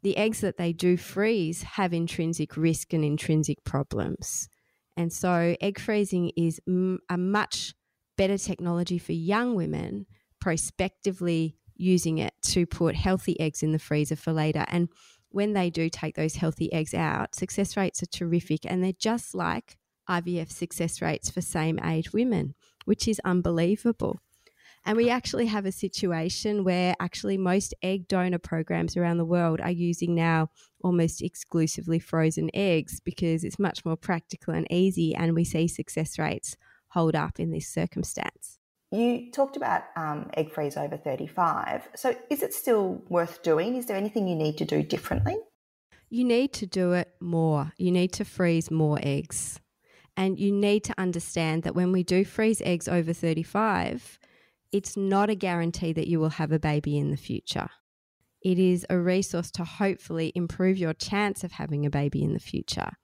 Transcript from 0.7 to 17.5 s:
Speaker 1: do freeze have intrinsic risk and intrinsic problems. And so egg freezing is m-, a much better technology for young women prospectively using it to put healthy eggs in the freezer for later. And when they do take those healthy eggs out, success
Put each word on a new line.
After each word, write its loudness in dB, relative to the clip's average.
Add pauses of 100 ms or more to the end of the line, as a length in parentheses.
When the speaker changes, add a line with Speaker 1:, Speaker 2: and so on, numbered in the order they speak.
Speaker 1:
do 4
freeze 0
have -2
intrinsic -2
risk 2
and 2
intrinsic 2
problems. -4 (480)
And -2
so 2
egg -2
freezing 0
is 0
m-, 0 (100)
a -2
much -2 (400)
better 2
technology -2
for -6
young 0
women -4 (340)
prospectively -2 (200)
using 2
it -4 (100)
to 2
put 0
healthy 0
eggs -2
in 2
the 2
freezer 0
for -2
later. 2
And 2 (400)
when 0
they 2
do 0
take -6
those 0
healthy 0
eggs -2
out, -2
success -2